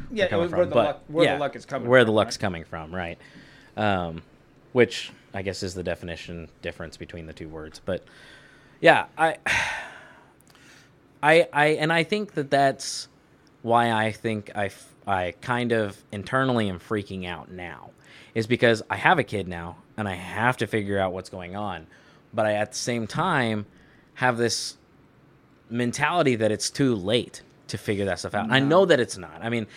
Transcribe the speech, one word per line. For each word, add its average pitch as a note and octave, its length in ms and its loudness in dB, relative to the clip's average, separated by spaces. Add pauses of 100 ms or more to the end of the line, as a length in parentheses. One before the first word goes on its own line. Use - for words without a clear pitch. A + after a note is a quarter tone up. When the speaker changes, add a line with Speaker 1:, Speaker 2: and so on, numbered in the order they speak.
(100)
Speaker 1:
Yeah, A3 140 -2
Speaker 2:
they're - 40 2
coming F3 220 0
Speaker 1:
where F3+ 100 0
Speaker 2:
from. E3+ 80 2
Speaker 1:
the C#3+ 60 -4
Speaker 2:
But, A#2 120 6
Speaker 1:
luck, - 220 -4
where D#3 180 4
the G#2 60 4
Speaker 2:
yeah, - 60 -2
Speaker 1:
luck C#3 180 -4
is G#2 100 -18
coming A#2+ 220 -4
Speaker 2:
where B2+ 140 10
Speaker 1:
from, A2+ 40 6
Speaker 2:
the A2 60 4
luck's G#2+ 240 2
Speaker 1:
right? - 40 -14
Speaker 2:
coming F2 240 -4
from, D#2+ 300 -10
right? E2+ 240 -6 (580)
Um, F2+ 460 0 (500)
which - 380 2 (240)
I G2 80 -6
guess F#2+ 200 -6
is F2+ 120 -6
the F2+ 80 -8
definition E2+ 640 -8 (140)
difference E2+ 340 -12
between E2 300 -14
the D#2+ 60 -14
two D#2+ 160 -14
words. D#2 360 -16
But, F2+ 200 -4 (760)
yeah, D3 260 6 (100)
I, D#3+ 260 2
<sighs> - 40 -14 (1800)
I, E3 300 6
I, D3 160 4
and D#3 240 2
I E3 120 2
think G#3 300 -4
that C#3 160 -4
that's - 580 0 (540)
why A#2 280 4
I A2 220 2
think G#2+ 420 -6
I G2+ 120 -2
f-, - 280 -16 (120)
I F2+ 340 -2
kind A#2+ 320 -2
of G#2+ 280 -2 (120)
internally A#2 560 0
am F2+ 100 -6
freaking G2 480 -6
out E2+ 240 -12
now, F2 400 -16 (440)
is A2+ 120 -2
because A#2 420 4
I G2+ 80 -2
have D#3+ 220 4
a B2 60 0
kid F#2+ 240 -6
now, E2+ 300 -10 (180)
and G#2 120 -4
I F#2 60 -4
have F#2 440 -2
to A2+ 100 -2
figure G2+ 300 -2
out F#2+ 140 0
what's F#2 180 -10
going F2+ 260 -12
on. F#2 300 -8 (460)
But A2 140 0
I, G#2+ 60 2
at G#2 200 0
the - 60 -10
same A#2+ 300 -4
time, B2 580 0 (480)
have B2+ 220 2
this - 400 -2 (960)
mentality C3 640 2
that G#2+ 160 2
it's - 180 -4
too C3+ 240 0
late G2+ 480 -2 (260)
to G#2+ 100 -8
figure G2+ 260 -4
that F2+ 160 -2
stuff F#2+ 140 -8
out. G#2 100 -2
And A2+ 100 0
I C3+ 60 4
Speaker 1:
No. C#3 80 2
Speaker 2:
know F3+ 180 6
that D3 140 6
it's G#2 180 -4
not. D#2+ 240 -16
I A#2 60 -6
mean, A#2 180 -2 (100)